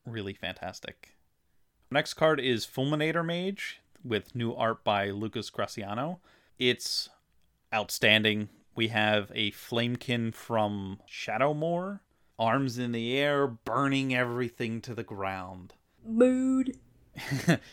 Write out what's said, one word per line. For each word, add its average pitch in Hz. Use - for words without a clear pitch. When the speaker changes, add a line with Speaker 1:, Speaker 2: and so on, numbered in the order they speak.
Speaker 1:
really 101
fantastic. -
Next 151
card 156
is 123
Fulminator 156
Mage, 180
with 110
new 120
art 113
by 101
Lucas 104
Graciano. 113
It's -
outstanding. 107
We 113
have 107
a 107
Flamekin 120
from 104
Shadowmoor, 160
arms 117
in 123
the 117
air, 143
burning 135
everything 120
to 120
the 113
ground. 95
Speaker 2:
Mood. 254
Speaker 1:
<laughs> -